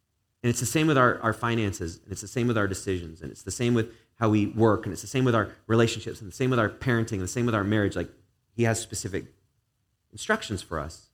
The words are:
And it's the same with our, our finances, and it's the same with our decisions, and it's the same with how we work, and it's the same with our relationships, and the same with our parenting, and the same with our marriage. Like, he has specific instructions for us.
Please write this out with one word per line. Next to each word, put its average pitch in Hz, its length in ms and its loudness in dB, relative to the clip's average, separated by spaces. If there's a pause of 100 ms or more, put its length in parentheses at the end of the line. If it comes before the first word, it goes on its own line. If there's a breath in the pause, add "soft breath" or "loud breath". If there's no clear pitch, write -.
(420)
And 120 80 2
it's 120 120 0
the 120 40 -2
same 156 220 2
with 147 100 4
our, 123 220 6
our 110 140 0
finances, 104 680 -4
and 98 120 -12
it's - 80 -12
the 101 80 -12
same 120 180 0
with 113 100 2
our 101 80 2
decisions, 87 560 -4
and 71 80 -10
it's - 140 -18
the 92 80 -8
same 120 220 0
with 113 180 0 (240 loud breath)
how 113 140 2
we 107 160 4
work, 107 400 4
and 98 80 -6
it's - 80 -10
the 104 80 -14
same 131 160 0
with 117 100 4
our 104 140 0 (180 loud breath)
relationships, 113 540 2
and 95 100 -14
the - 40 -18
same 127 140 0
with 127 100 2
our 104 100 2
parenting, 117 440 0
and 95 100 -2
the 90 40 -4
same 120 180 -2
with 113 100 0
our 101 100 0
marriage. 104 320 2
Like, 85 120 -4 (440)
he 117 100 0
has 113 160 2
specific 98 460 -8 (880)
instructions 117 480 -4
for 80 180 -6
us. - 340 -12